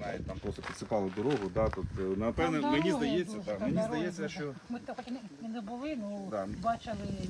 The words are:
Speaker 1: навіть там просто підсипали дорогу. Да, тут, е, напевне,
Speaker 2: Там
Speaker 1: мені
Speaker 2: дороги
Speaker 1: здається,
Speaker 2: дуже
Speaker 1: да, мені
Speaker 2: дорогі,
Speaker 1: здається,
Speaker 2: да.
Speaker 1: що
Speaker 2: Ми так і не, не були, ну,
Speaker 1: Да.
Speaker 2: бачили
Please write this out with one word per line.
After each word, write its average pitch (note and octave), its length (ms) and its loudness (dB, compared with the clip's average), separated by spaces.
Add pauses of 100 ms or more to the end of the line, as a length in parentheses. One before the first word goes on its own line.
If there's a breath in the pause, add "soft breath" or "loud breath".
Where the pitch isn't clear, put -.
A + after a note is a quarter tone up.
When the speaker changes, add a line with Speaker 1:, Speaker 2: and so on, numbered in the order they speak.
Speaker 1:
навіть G2 260 -4
там F#2+ 120 -6
просто G2 240 -4
підсипали G2+ 540 0
дорогу. G#2 380 2
Да, A2 140 4
тут, F#2 180 0 (120)
е, F#2+ 40 -2
напевне, A#2 580 2
Speaker 2:
Там C#4+ 100 4
Speaker 1:
мені D4+ 200 6
Speaker 2:
дороги C#4 160 4
Speaker 1:
здається, C4 300 2
Speaker 2:
дуже G3 160 -6
Speaker 1:
да, - 60 0
мені - 140 2
Speaker 2:
дорогі, - 160 4
Speaker 1:
здається, - 340 0
Speaker 2:
да. - 60 0
Speaker 1:
що D3 260 -4 (140)
Speaker 2:
Ми A#3+ 100 -4
так A3+ 180 -8 (100)
і A#3+ 40 -8
не, B3 380 -8
не A3+ 120 -4
були, B3 360 -4
ну, G3+ 340 -4
Speaker 1:
Да. G3 160 0 (160)
Speaker 2:
бачили A3+ 340 0 (340)